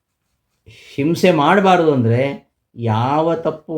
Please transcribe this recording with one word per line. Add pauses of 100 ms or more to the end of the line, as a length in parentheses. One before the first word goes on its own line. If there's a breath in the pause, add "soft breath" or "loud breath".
(880)
ಹಿಂಸೆ
ಮಾಡಬಾರ್ದು
ಅಂದರೆ (540)
ಯಾವ
ತಪ್ಪು